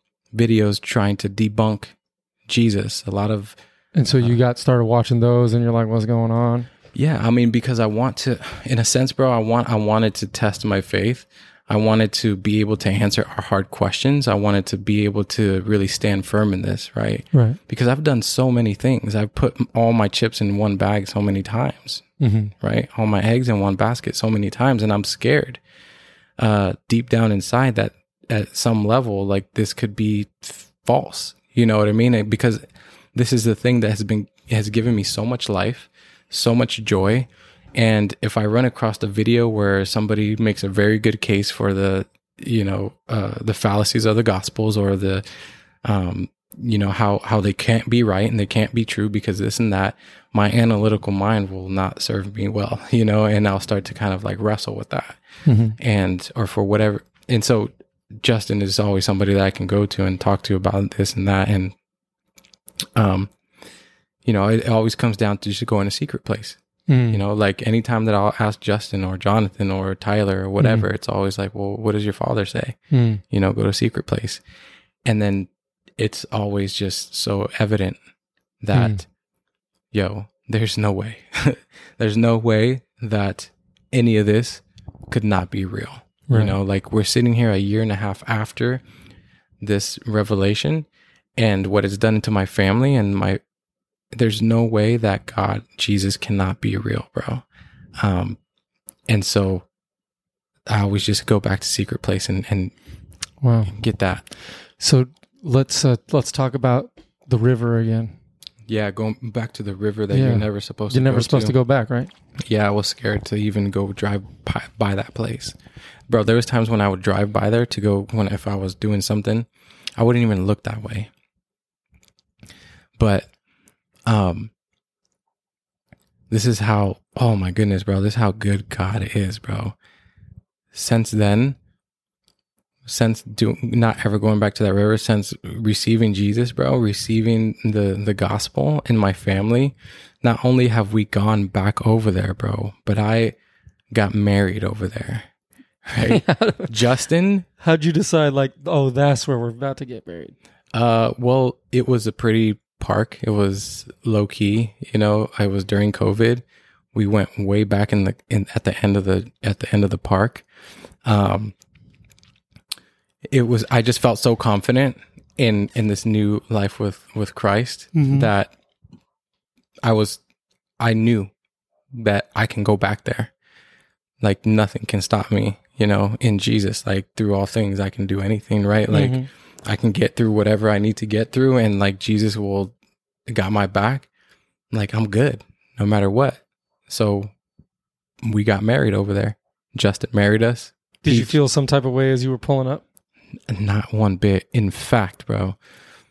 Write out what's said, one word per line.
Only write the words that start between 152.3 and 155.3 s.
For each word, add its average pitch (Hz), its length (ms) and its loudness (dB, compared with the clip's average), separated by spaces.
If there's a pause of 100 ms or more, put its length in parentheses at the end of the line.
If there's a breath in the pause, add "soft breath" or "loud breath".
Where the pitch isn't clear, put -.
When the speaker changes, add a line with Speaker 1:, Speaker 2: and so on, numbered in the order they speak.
Speaker 1:
park. 104 440 -2
It - 80 -2
was 101 580 -2 (160)
low 107 220 2
key, 107 540 0
you - 200 -4
know, 104 380 2